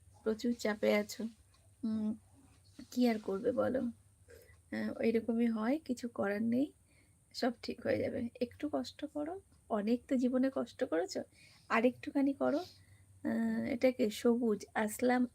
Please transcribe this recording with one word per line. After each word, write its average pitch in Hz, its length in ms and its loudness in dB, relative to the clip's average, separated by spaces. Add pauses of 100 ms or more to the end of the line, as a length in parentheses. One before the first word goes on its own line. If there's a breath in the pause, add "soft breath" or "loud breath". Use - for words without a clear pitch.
(240)
প্রচুর 226 300 0
চাপে 214 400 0
আছো। 208 300 0 (600)
উম, 220 280 -2 (800)
কি 247 180 0
আর 220 100 0
করবে 190 320 -2
বলো? 214 300 0 (920 loud breath)
আহ, 214 200 -4 (100)
এরকমই 226 460 2
হয়, 226 380 0
কিছু 247 240 -6
করার 208 340 -2
নেই, 247 240 2 (680 soft breath)
সব - 160 0 (120)
ঠিক - 200 -8
হয়ে 214 160 0
যাবে। 233 300 -4 (120)
একটু 247 320 -6
কষ্ট 262 320 -6
করো, 302 280 -6 (360)
অনেক 226 380 0
তো 285 80 0
জীবনে 254 380 2
কষ্ট 254 300 -4
করেছো, 320 380 -2 (480 soft breath)
আর 226 160 4
একটুখানি 277 480 2
করো। 269 280 0 (600 soft breath)
আহ, 226 440 0
এটা 254 240 2
কে? 247 200 0
সবুজ, 233 480 2 (160)
আসসালাম 247 600 0